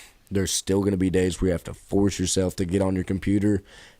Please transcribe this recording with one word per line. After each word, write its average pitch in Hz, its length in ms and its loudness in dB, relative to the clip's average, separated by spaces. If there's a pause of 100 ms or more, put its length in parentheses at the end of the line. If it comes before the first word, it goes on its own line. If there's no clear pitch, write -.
(300)
There's 98 220 -2
still 98 320 0
gonna 98 140 2
be 92 120 0
days 92 300 0
where 92 100 0
you 90 40 2
have 82 120 -4
to - 80 -10
force 98 460 -2
yourself 92 380 0
to 95 80 -4
get 90 160 0
on 95 140 0
your 92 80 -2
computer 98 600 0 (360)